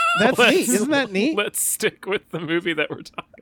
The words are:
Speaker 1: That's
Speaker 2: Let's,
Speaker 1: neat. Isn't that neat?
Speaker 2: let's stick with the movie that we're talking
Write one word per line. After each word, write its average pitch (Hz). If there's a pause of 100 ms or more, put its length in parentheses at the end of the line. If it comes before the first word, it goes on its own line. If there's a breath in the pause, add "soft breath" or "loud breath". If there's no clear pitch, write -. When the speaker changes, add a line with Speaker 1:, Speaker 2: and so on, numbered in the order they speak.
(200)
Speaker 1:
That's 254
Speaker 2:
Let's, 240
Speaker 1:
neat. 311
Isn't 285
that 262
neat? 220
Speaker 2:
let's 208
stick -
with 190
the 165
movie 170
that 151
we're -
talking -